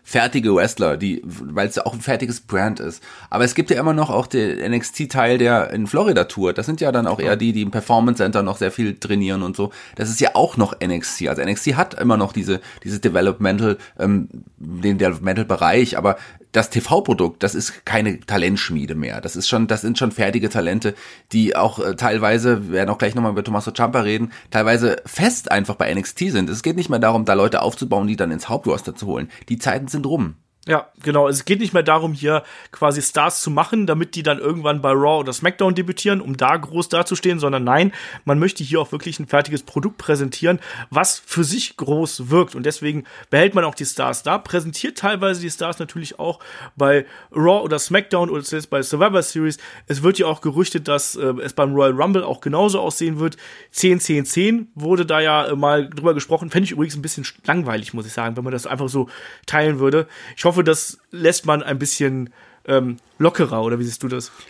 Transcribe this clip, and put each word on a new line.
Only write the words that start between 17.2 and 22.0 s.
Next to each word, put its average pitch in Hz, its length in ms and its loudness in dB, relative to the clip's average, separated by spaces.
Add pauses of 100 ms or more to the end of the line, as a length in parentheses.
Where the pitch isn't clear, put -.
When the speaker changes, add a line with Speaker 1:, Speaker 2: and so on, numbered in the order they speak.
Speaker 1:
das 101 100 0
ist - 320 -8
keine 107 360 -2
Talentschmiede 87 720 -2
mehr. 60 240 -6
Das - 160 -10
ist 92 140 -4
schon, 113 180 2
das 107 140 0
sind 117 160 -2
schon 117 160 0
fertige 107 360 0
Talente, 101 460 -2 (380)
die 110 200 4
auch, 98 260 2
äh, 95 180 -2
teilweise, 110 680 2